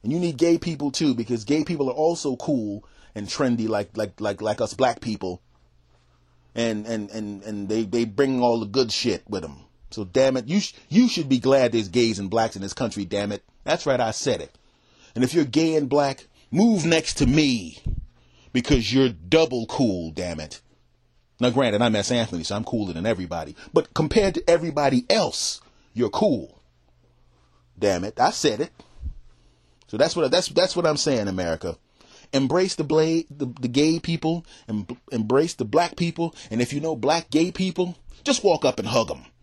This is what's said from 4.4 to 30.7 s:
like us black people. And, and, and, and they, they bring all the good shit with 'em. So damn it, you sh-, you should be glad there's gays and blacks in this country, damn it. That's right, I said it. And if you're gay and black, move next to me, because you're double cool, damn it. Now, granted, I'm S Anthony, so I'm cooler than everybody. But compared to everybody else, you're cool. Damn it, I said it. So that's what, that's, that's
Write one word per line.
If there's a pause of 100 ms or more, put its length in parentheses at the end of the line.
like
us
black
people. (1120)
And,
and,
and,
and
they,
they
bring
all
the
good
shit
with
'em. (340)
So
damn
it,
you
sh-, (140)
you
should
be
glad
there's
gays
and
blacks
in
this
country,
damn
it. (200)
That's
right,
I
said
it. (600)
And
if
you're
gay
and
black, (240)
move
next
to
me, (720)
because
you're
double
cool,
damn
it. (760)
Now,
granted,
I'm
S
Anthony,
so
I'm
cooler
than
everybody. (180)
But
compared
to
everybody
else, (340)
you're
cool. (1160)
Damn
it,
I
said
it. (1160)
So
that's
what,
that's,
that's